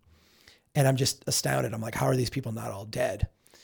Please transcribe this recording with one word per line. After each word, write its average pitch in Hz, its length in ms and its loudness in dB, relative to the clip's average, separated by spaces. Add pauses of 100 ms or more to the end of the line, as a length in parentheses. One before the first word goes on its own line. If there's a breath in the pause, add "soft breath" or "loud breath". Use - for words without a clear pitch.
(760 soft breath)
and 139 140 6
I'm 135 80 6
just - 300 0
astounded. 135 480 0
I'm 113 80 -4
like, 113 120 -6
"How 135 120 0
are 135 100 4
these 123 140 0
people 127 220 -6
not 110 180 -8
all 104 160 -10
dead?" 120 420 -2 (360 soft breath)